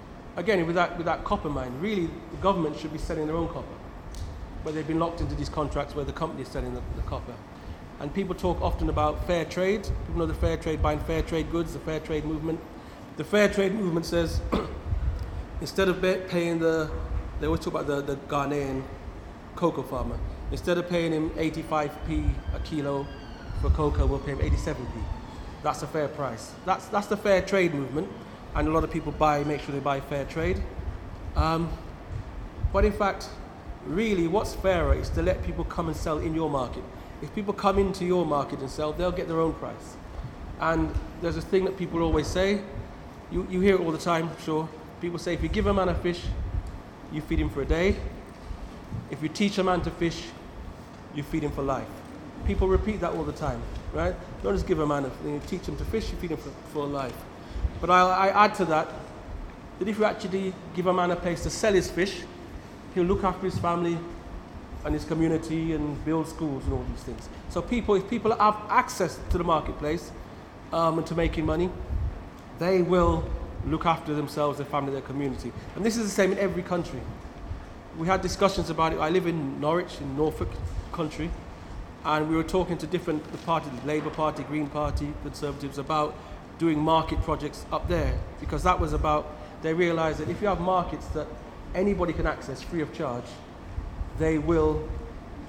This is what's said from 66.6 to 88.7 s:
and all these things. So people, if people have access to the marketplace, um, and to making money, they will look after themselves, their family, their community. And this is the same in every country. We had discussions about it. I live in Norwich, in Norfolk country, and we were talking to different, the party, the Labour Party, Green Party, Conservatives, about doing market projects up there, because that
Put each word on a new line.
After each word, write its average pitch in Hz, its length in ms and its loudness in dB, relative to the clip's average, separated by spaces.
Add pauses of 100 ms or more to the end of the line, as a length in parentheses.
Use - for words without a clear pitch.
and 135 80 0
all 127 180 0
these 117 140 -8
things. 117 240 -8 (220)
So 175 100 -2
people, 208 340 2
if 185 140 2
people 220 260 2
have 208 220 6 (120)
access 214 520 2 (100)
to 180 80 4
the 175 60 0
marketplace, 156 680 0 (600)
um, 165 260 4
and 160 80 0
to 165 80 -4
making 160 320 2
money, 170 240 2 (880)
they 180 240 6
will 170 420 6 (420)
look 151 180 0
after 147 300 2
themselves, 147 440 0
their 139 80 -6
family, 139 260 0
their 135 100 -4
community. 131 500 -4 (240)
And 170 80 0
this 226 120 2
is 226 80 0
the 196 60 0
same 190 220 4
in 202 60 0
every 185 240 2
country. 175 380 -2 (1000)
We 165 80 -2
had 190 160 4
discussions 185 480 2
about 160 220 2
it. 160 60 -2
I 156 120 2
live 175 160 4
in 139 340 -2
Norwich, 165 400 0
in 139 160 -4
Norfolk 151 320 0 (440)
country, 156 380 -2 (760)
and 151 240 2
we 160 80 2
were 160 80 4
talking 175 340 0
to 156 80 -6
different, 160 360 -2 (100)
the - 60 -8
party, 156 300 0 (140)
the 131 40 -6
Labour 151 240 0
Party, 151 340 0
Green 147 240 -2
Party, 147 440 -2 (100)
Conservatives, 139 540 -6
about 151 380 0 (440)
doing 160 200 4
market 160 440 4
projects 143 500 -4
up - 160 0
there, 165 300 2 (200)
because 147 240 -2
that 180 160 6